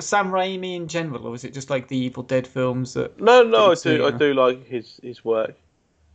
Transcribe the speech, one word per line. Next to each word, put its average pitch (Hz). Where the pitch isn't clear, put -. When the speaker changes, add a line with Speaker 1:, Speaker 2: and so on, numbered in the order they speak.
Speaker 1:
Sam 196
Raimi 185
in 170
general, 156
or 117
is 123
it 127
just, 135
like, 131
the 135
Evil 127
Dead 131
films 127
that -
Speaker 2:
No, 240
no, 226
I -
Speaker 1:
that -
you 156
Speaker 2:
do, 139
I 143
Speaker 1:
see? 120
Speaker 2:
do 143
like 127
his, 123
his 120
work. 113